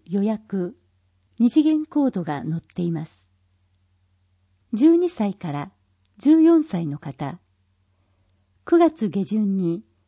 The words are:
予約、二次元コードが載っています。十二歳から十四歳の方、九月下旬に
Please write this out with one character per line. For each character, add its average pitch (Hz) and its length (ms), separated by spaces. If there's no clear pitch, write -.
予 196 180
約、 208 520
二 233 120
次 302 140
元 311 220
コ 285 220
ー - 40
ド 180 120
が 147 180
載 165 180
っ - 20
て - 200
い 175 100
ま 160 140
す。 - 240
十 302 220
二 349 140
歳 202 260
か 165 160
ら 147 200
十 311 240
四 320 220
歳 170 240
の 147 100
方、 143 420
九 339 140
月 320 320
下 196 160
旬 202 320
に 180 260